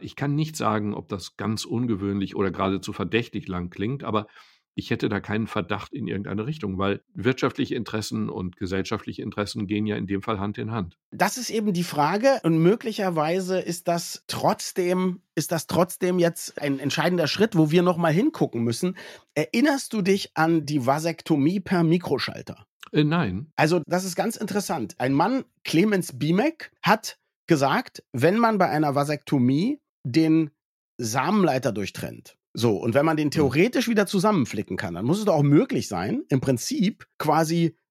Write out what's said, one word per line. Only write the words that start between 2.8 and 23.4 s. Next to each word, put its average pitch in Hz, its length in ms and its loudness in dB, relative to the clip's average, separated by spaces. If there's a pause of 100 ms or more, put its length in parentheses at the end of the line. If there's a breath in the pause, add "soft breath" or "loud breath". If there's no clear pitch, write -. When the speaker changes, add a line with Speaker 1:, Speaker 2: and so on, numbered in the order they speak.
Speaker 1:
verdächtig 101 560 -4
lang 90 220 -6
klingt, 120 340 -6
aber 107 220 -2 (480 soft breath)
ich - 160 -6
hätte 120 180 -2
da 104 120 -2
keinen 107 260 -4
Verdacht 98 480 -6
in 113 140 -8
irgendeine 101 380 -6
Richtung, 117 300 -6
weil 98 240 0 (140)
wirtschaftliche 127 600 -2
Interessen 110 540 -4
und 92 300 -8
gesellschaftliche 95 640 -6
Interessen 104 440 -6
gehen 104 200 -2
ja 104 100 -2
in 110 120 -4
dem 98 120 -2
Fall 104 200 -4
Hand 101 180 -6
in 110 140 -6
Hand. 98 260 -6 (120)
Speaker 2:
Das - 280 0
ist 240 100 -8
eben 214 240 -2
die 175 120 -2
Frage 202 580 2
und 165 160 4
möglicherweise 185 1000 0
ist - 280 -6
das - 380 -4
trotzdem, 180 960 -2 (140)
ist 165 160 -4
das 160 160 -4
trotzdem - 500 0
jetzt - 420 -2
ein 139 200 -2
entscheidender 160 480 0
Schritt, 214 280 0
wo 156 140 4
wir 175 120 6
noch 175 140 2
mal 165 160 2
hingucken 160 500 0
müssen. 120 320 -2 (400 loud breath)
Erinnerst 240 600 0
du 214 80 0
dich 196 320 0
an 160 320 2
die 143 180 0
Vasektomie 156 760 2
per 180 220 2
Mikroschalter? - 840 0 (260)
Speaker 1:
Äh, 151 100 4
nein. 147 540 0